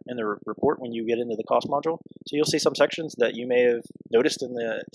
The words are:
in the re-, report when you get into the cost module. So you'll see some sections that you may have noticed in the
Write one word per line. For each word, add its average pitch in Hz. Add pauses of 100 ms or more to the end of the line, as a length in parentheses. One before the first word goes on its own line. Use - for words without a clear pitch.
in 123
the 110
re-, 104
report 135
when 120
you 113
get 117
into 117
the 107
cost 120
module. 156 (280)
So 143
you'll 151
see 151
some 139
sections 151
that 113
you 120
may 123
have 120 (280)
noticed 117
in 123
the 113 (120)